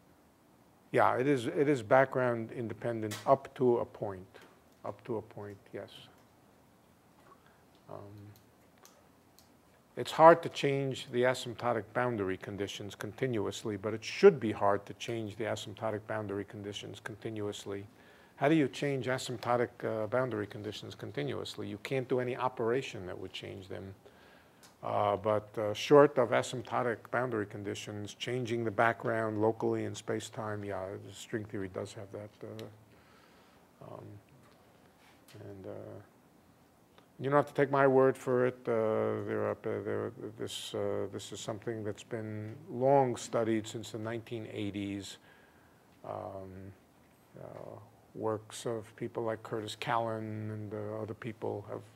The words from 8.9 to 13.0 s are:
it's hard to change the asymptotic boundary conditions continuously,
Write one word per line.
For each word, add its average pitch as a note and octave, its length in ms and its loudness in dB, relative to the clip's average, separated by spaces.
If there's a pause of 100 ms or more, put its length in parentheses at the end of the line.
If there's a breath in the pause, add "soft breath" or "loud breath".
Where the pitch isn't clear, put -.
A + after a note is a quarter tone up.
it's B2 120 -4
hard E3 320 12
to D3 60 -4
change C#3 640 -2
the B2 120 4
asymptotic A#2+ 680 0
boundary G#2+ 460 0
conditions G2+ 560 -8
continuously, G#2+ 840 -4